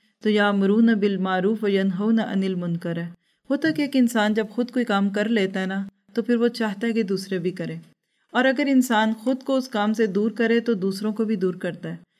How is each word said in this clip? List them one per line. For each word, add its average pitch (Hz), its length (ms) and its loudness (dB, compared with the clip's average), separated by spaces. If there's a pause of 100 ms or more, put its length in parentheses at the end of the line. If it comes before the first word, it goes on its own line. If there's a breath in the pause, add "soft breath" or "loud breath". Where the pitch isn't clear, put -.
(240 loud breath)
تو 214 60 0
یأمرون 202 560 4
بالمعروف 190 800 2
وینہون 196 560 2
عن 196 240 -2
المنکر 175 540 -4
ہے۔ 170 120 -6 (400)
ہوتا 285 220 0
کیا 302 160 -2
کہ 277 100 -2
انسان 226 360 2
جب 214 160 0
خود 240 220 -4
کوئی 240 140 -2
کام 202 240 2
کر 208 200 -2
لیتا 196 320 0
ہے 190 40 -4
نا، 196 220 -6 (260)
تو 233 80 -2
پھر 240 140 2
وہ 233 120 4
چاہتا 226 400 -4
ہے 226 60 -2
کہ 226 100 0
دوسرے 190 340 -4
بھی 175 140 -4
کریں، 165 280 -8 (520)
اور 247 140 2
اگر 269 220 2
انسان 240 460 4 (100)
خود 262 200 -2
کو 269 120 0
اس 262 120 -2
کام 214 260 0
سے 220 120 2
دور 208 260 0
کرے 233 280 2
تو 233 140 0
دوسروں 196 400 -4
کو 220 120 -2
بھی 214 100 -2
دور 180 180 -2
کرتا 175 380 -8
ہے۔ 170 40 -10 (240)